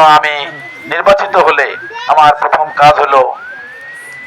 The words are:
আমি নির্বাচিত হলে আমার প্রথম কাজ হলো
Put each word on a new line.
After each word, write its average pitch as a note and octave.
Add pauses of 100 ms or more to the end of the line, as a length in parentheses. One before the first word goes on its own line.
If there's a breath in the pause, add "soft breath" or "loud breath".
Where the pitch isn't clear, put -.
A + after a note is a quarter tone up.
(180)
আমি D3+ (580)
নির্বাচিত G3 (120)
হলে C#3+ (440)
আমার D3+ (100)
প্রথম - (160)
কাজ D3+
হলো C#3 (1040)